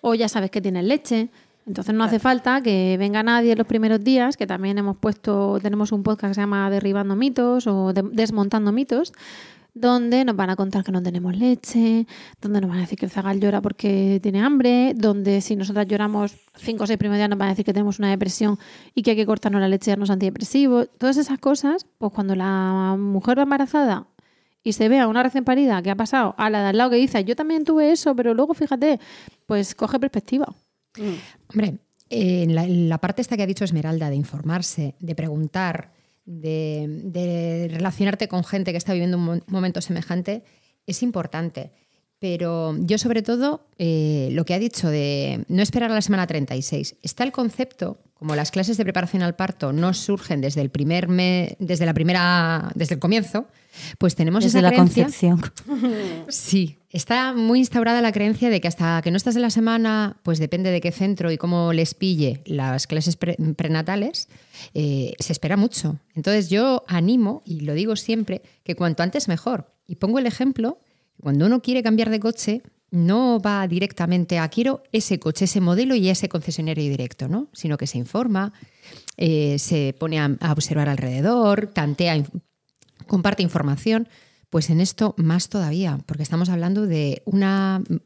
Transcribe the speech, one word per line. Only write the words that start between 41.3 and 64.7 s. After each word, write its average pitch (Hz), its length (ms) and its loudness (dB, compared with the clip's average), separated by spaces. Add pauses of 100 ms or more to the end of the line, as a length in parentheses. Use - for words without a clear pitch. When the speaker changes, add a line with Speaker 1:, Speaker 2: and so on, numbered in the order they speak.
Speaker 3:
Pero 165 600 -4
yo, 175 180 0
sobre 226 240 0
todo, 247 460 -2 (100)
eh, 151 540 0
lo 160 140 -2
que 180 80 -2
ha 185 60 0
dicho 220 300 -2
de 143 600 -2
no 185 120 2
esperar 233 300 0
a 220 40 0
la 214 60 2
semana 190 260 0
treinta 143 280 -4
y 135 60 -2
seis. 143 420 -6
Está 196 200 -6
el 262 100 -2
concepto, 254 640 -4 (160)
como 151 220 -6
las 147 160 -2
clases 190 260 0
de 226 80 0
preparación 180 360 -2
al 175 140 0
parto 185 380 -4
no 175 200 2
surgen 180 460 -2
desde 139 220 -2
el 135 80 -2
primer 165 400 -2
me-, 180 500 0
desde 175 260 -2
la 165 80 2
primera, 170 800 2
desde 160 220 -2
el 139 60 -6
comienzo, 214 460 0 (500)
pues 175 180 2
tenemos 180 300 2
Speaker 4:
Desde 196 140 4
Speaker 3:
esa 180 100 8
Speaker 4:
la - 20 -
Speaker 3:
creencia. 180 320 6
Speaker 4:
concepción. 175 380 2 (260)
Speaker 3:
<laughs> 214 600 -4
Sí, 185 500 -2 (100)
está 254 440 -2
muy 233 260 4
instaurada 240 420 2
la 226 120 2
creencia 214 360 2
de 190 120 2
que 170 80 -2
hasta 165 340 0
que 170 80 0
no 185 60 2
estás 226 180 0
en 240 60 2
la 233 80 2
semana, 220 760 2
pues 165 160 0
depende 175 320 0
de 175 100 2
qué 175 120 -2
centro 185 380 0
y 156 60 -2
cómo 170 360 0
les 160 200 0
pille 151 520 0
las 135 420 -4
clases 160 300 -2
pre-, 170 180 -2 (220)
prenatales, 175 720 -4 (440)